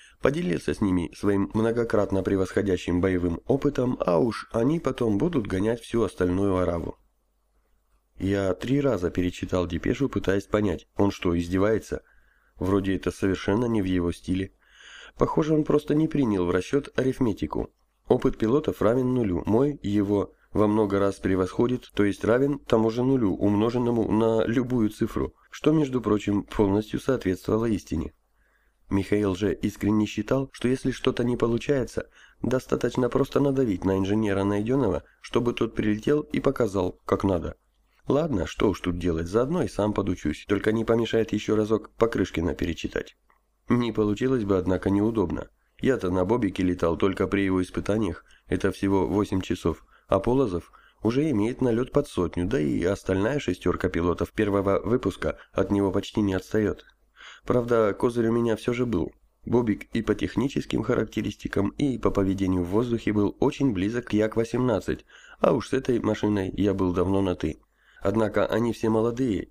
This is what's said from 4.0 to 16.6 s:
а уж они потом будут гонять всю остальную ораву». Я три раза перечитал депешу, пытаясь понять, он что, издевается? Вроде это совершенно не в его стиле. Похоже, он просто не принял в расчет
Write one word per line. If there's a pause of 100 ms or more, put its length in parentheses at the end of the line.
а
уж
они
потом
будут
гонять
всю
остальную
ораву». (1200)
Я
три
раза
перечитал
депешу,
пытаясь
понять,
он
что,
издевается? (540)
Вроде
это
совершенно
не
в
его
стиле. (640)
Похоже,
он
просто
не
принял
в
расчет